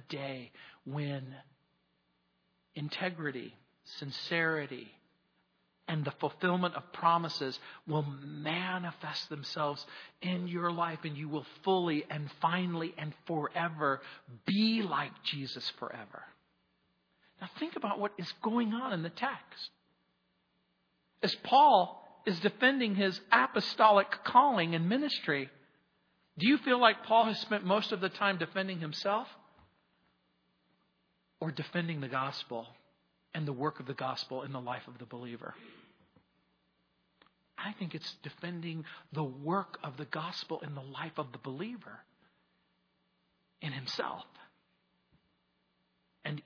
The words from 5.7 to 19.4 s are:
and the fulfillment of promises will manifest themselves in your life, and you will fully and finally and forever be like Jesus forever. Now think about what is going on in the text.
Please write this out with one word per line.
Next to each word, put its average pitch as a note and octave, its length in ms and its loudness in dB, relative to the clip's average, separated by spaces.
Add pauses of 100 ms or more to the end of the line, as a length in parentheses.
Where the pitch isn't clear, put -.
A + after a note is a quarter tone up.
and D#3 180 0
the C#3+ 140 -4
fulfillment F3+ 560 0
of - 180 -12
promises E3+ 680 0 (260)
will D3+ 200 0 (180)
manifest D#3 1040 -6
themselves D3 560 -4 (360)
in F3+ 260 -2
your F3 240 0
life, E3+ 320 0
and D3+ 140 -4
you D3+ 100 -6
will D3 180 -4 (180)
fully F3 460 4
and D3+ 200 -4 (120)
finally E3+ 560 0
and D3+ 160 -6 (140)
forever D#3 720 0 (440)
be A3 360 4
like C#3+ 300 -2 (140)
Jesus C3+ 440 -6 (100)
forever. - 440 -10 (1160)
Now F#3 80 -10 (100)
think D#4+ 160 -4
about G3+ 240 -2
what G#3 180 -2
is F3 140 -8 (100)
going A3+ 320 2
on B3 200 -2
in E3 100 0
the E3+ 60 -4
text. - 600 -6 (1500)